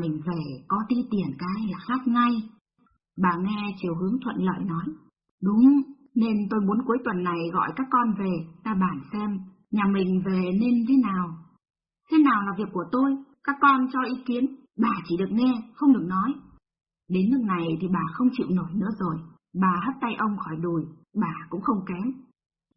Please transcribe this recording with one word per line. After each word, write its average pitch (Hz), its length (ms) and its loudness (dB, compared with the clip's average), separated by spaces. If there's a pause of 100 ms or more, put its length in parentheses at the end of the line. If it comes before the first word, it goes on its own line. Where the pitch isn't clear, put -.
mình 156 240 -2
về 151 420 -6
có 202 100 0 (120)
tí 247 60 2 (160)
tiền 165 280 -2
cái 196 320 -4
là 185 60 -6 (100)
khác 254 200 -2
ngay." 240 240 4 (920)
Bà 180 180 2
nghe 208 420 -4
chiều 175 140 -2
hướng 196 280 -2
thuận 220 140 -6
lợi 180 280 0
nói, 170 200 -4 (580)
"Đúng, 247 380 4 (340)
nên 226 200 2 (140)
tôi 214 120 0
muốn 196 240 0
cuối 233 200 0
tuần 185 180 -2
này 175 160 -2 (140)
gọi - 220 -2
các 262 160 -4
con 240 280 2
về, 190 140 0 (300)
ta 220 100 -4
bàn 180 280 0 (100)
xem, 208 280 -4 (320)
nhà 214 120 0 (100)
mình 185 320 2
về 185 260 0 (100)
nên 240 260 2
thế 269 160 4
nào." 185 240 0 (840)
"Thế 320 60 6
nào 254 260 6
là 202 140 -4
việc 196 160 -2
của 175 180 -2
tôi, 269 240 4 (280)
các 277 180 -2
con 269 320 6
cho 269 140 0
ý 247 180 -4
kiến, 247 300 0 (260)
bà 226 120 2 (120)
chỉ 170 120 -2
được 190 140 0
nghe, 240 300 2 (140)
không 277 180 6
được 180 140 2
nói." 190 260 0 (760)
Đến 185 220 2
nước 262 160 2
này 165 340 0
thì 185 120 -4
bà 185 100 0 (100)
không 254 180 2
chịu - 180 -2
nổi 175 240 0
nữa 220 260 0
rồi, 170 160 -2 (460)
bà 185 240 2
hất 262 160 -2
tay 226 140 -4
ông 214 220 -2
khỏi 160 240 -8
đùi, 170 220 -2 (380)
bà 160 120 -2 (160)
cũng 175 120 -6
không 202 260 0
kém. 185 240 -4 (640)